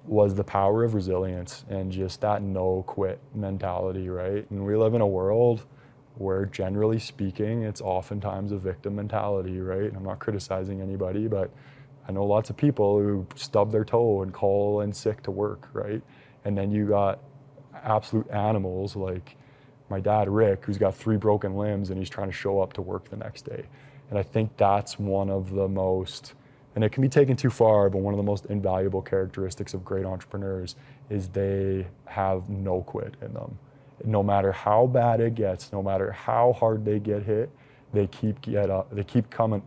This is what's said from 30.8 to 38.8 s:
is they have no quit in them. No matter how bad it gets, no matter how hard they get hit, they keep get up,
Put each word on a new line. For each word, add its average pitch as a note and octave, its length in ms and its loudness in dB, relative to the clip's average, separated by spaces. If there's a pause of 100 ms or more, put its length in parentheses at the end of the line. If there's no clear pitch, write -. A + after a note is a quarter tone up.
is G2 180 -4
they G2 580 0 (200)
have F#2+ 420 -2
no G2 340 -2
quit - 380 -10
in G#2+ 140 -10
them. - 240 -12 (460)
No G#2+ 180 4
matter G2+ 300 4
how G#2+ 340 4
bad A#2+ 340 4
it A#2 140 2
gets, G2 380 -2
no G2 100 -2
matter G2 300 0
how A#2 400 2
hard A2 320 0
they G#2+ 160 0
get G#2 240 -2
hit, A2 260 0 (420)
they G2+ 140 4
keep G#2+ 340 -4
get G#2 300 0
up, F#2+ 240 -2